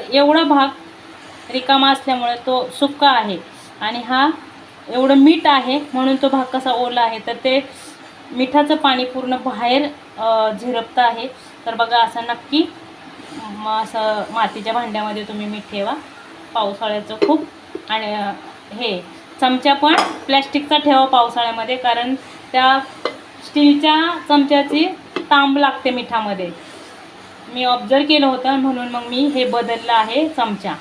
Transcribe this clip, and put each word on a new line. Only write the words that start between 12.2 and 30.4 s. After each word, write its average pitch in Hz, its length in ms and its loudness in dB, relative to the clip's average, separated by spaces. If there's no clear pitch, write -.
नक्की 240 480 -2
म-, 214 400 -6
असं 214 480 -4
मातीच्या 214 420 -2
भांड्यामध्ये 214 560 -4
तुम्ही 208 180 -8
मीठ 208 240 -10
ठेवा, 208 240 -4
पावसाळ्याचं 208 640 -4
खूप. 294 280 2
आणि, 214 260 -4
अ, 202 180 -4
हे 208 280 -6
चमचा 254 340 2
पण 294 220 4
प्लॅस्टिकचा 277 500 0
ठेवा 285 280 4
पावसाळ्यामध्ये, 233 720 0
कारण 247 380 -2
त्या 262 280 4
स्टीलच्या 302 720 4
चमच्याची 285 580 2
तांब 277 400 2
लागते 262 320 0
मिठामध्ये. 214 600 -4
मी 247 160 -4
ऑब्झर्व 247 440 2
केलं 294 180 6
होतं, 262 240 0
म्हणून 262 380 0
मग 240 160 -8
मी 247 220 0
हे 262 180 0
बदललं 233 480 -2
आहे 226 360 2
चमचा. 214 520 -4